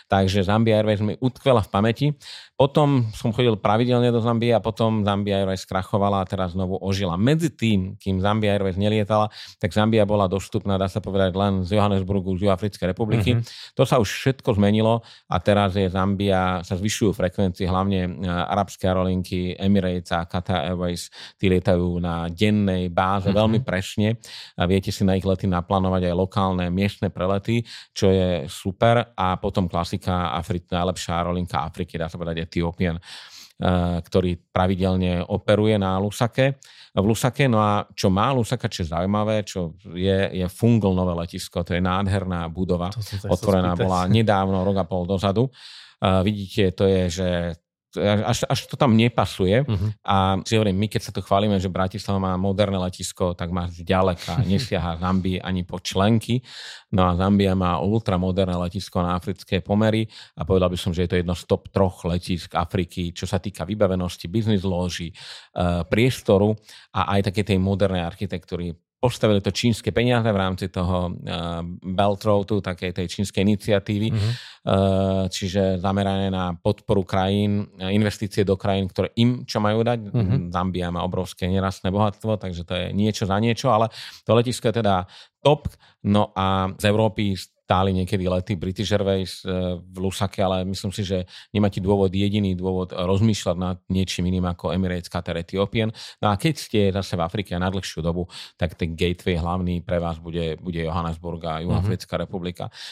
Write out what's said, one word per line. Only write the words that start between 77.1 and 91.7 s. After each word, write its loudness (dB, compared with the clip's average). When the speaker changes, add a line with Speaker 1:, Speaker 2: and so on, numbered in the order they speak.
Speaker 1:
e, -4
investície 0
do 4
krajín, 0
ktoré -2
im 2
čo -4
majú 2
dať. 0
Speaker 2:
Mhm. 0
Speaker 1:
Zambia -2
má -4
obrovské -4
nerastné -2
bohatstvo, 0
takže -8
to -8
je -4
niečo 0
za 0
niečo, 0
ale 2
to 2
letisko 2
je 2
teda 2
top. 2
No 2
a 0
z -12
Európy 2
stáli 0
niekedy 0
lety -2
British -4
Airways, 0
e, -6
v -14
Lusake, -4
ale 0
myslím -6
si, -6
že -4
nemáte 0